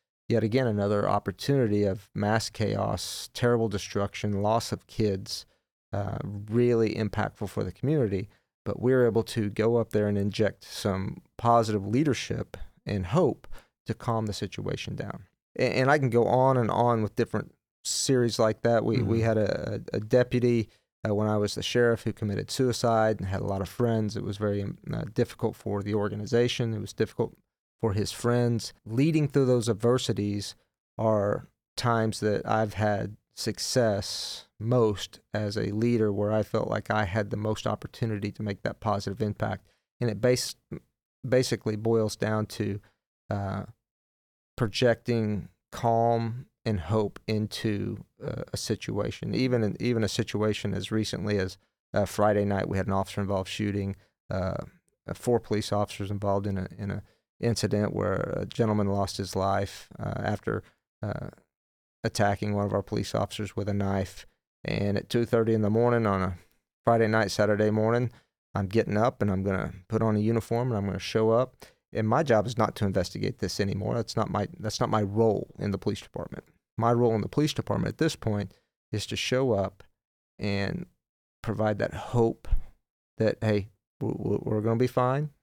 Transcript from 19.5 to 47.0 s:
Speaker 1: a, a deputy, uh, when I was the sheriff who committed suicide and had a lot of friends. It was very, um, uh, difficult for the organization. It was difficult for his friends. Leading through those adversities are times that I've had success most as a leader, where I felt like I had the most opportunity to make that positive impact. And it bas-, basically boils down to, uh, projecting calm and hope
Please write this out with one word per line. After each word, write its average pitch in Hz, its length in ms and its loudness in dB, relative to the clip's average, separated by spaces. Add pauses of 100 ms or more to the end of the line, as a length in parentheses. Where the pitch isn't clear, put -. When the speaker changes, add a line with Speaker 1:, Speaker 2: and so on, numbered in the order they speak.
Speaker 1:
a, 110 40 0
a - 40 0
deputy, 120 680 2 (380)
uh, 104 80 2
when 107 120 2
I 107 100 2
was 104 180 0
the 107 80 -6
sheriff 120 400 2
who 107 100 -2
committed 104 380 -4
suicide 113 680 2
and 95 100 -4
had 95 120 -2
a 101 60 -4
lot 98 140 -2
of 92 80 -4
friends. 110 460 0
It 104 80 -6
was 98 140 -6
very, 101 240 0
um, 101 160 -6 (160)
uh, 113 120 -4 (100)
difficult 113 400 -2
for 101 260 -4
the 104 140 -2
organization. 110 800 0
It 104 80 -6
was - 120 -10
difficult - 420 -2 (460)
for 110 120 0
his 98 180 -2
friends. 120 640 0 (120)
Leading 143 440 2
through 139 160 2
those 123 240 2
adversities 104 840 0 (440)
are 107 500 2 (280)
times 113 440 0
that 107 260 0
I've 110 280 0
had 104 420 -2 (200)
success - 1120 -2 (120)
most 110 600 2 (120)
as 104 220 -2
a 110 160 -2
leader, 110 400 2
where 104 220 0
I 107 100 4
felt - 240 -2
like 107 240 -2
I 107 140 2
had 101 240 0
the 110 80 -4
most 107 280 -2
opportunity 107 680 -4
to 110 100 -8
make 101 200 -6
that - 180 -4
positive 101 400 -2
impact. 104 440 -4 (360)
And 123 80 0
it 104 100 -4
bas-, 127 380 0 (680)
basically 117 520 0
boils 110 400 2
down 107 300 0
to, 101 340 -4 (480)
uh, 98 340 -4 (920)
projecting 110 920 0 (240)
calm 117 760 0 (180)
and 107 160 0
hope 107 360 0 (100)